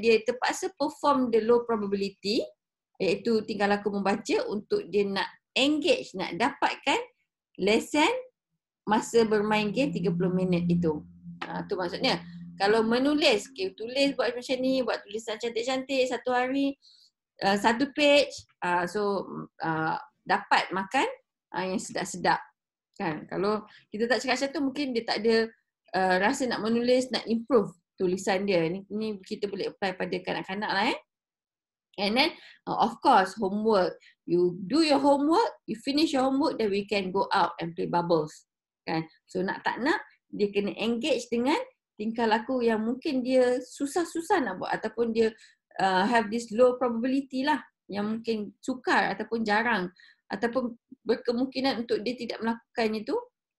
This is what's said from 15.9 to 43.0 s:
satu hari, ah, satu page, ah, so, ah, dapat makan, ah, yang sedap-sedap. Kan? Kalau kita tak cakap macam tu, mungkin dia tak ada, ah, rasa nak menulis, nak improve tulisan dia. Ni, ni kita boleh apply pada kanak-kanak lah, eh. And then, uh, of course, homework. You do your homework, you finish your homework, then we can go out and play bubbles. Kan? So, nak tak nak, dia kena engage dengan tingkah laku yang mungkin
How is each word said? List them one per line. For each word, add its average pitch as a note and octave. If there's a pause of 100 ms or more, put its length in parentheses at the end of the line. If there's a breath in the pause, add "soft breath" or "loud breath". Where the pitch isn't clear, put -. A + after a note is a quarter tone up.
satu B3
hari, C4+ (640 soft breath)
ah, G3
satu B3
page, C#4+ (320)
ah, F3
so, G3+ (320)
ah, D#3+ (240)
dapat G#3
makan, G3+ (420)
ah, F#3
yang F#3
sedap-sedap. F3 (560)
Kan? D#3
Kalau G#3 (240 loud breath)
kita A3
tak A#3+
cakap B3+
macam C#4
tu, E4
mungkin C#4
dia A3+
tak -
ada, A3+ (600)
ah, F#3
rasa C4
nak F#3
menulis, B3
nak -
improve A3+ (240)
tulisan F#3+
dia. F#3+
Ni, G3
ni G#3+
kita G3+
boleh F3
apply F#3+
pada F#3
kanak-kanak F#3+
lah, G3
eh. D5 (1000)
And G#3
then, D#4+ (380 loud breath)
uh, E3
of -
course, G#3
homework. G#3+ (320 soft breath)
You F3
do D#4
your C#4+
homework, C#4+
you -
finish D4
your C4
homework, C4+
then A3
we G3+
can G3
go F#3
out F3
and E3+
play E3+
bubbles. E3+ (400)
Kan? D#3+ (160 loud breath)
So, -
nak F#3+
tak -
nak, D4+ (300 soft breath)
dia G3+
kena G3+
engage A#3
dengan B3 (420)
tingkah A3+
laku A3+
yang A3
mungkin C4